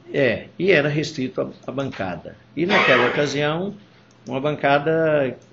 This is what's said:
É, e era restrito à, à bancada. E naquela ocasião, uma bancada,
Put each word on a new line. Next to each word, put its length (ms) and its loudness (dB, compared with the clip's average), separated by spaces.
É, 360 0
e 120 0
era 180 4
restrito 540 -4
à, 80 -6
à 40 -10
bancada. 640 -8
E 80 0
naquela 460 4
ocasião, 640 -2
uma 140 -4
bancada, 960 2